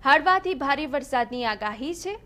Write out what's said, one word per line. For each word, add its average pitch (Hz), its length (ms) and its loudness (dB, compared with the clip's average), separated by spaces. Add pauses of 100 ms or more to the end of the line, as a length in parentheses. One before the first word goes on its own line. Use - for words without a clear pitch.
હળવાથી 359 560 4
ભારે 277 260 0
વરસાદની 247 580 -2
આગાહી 214 580 -4
છે. 392 120 -6 (120)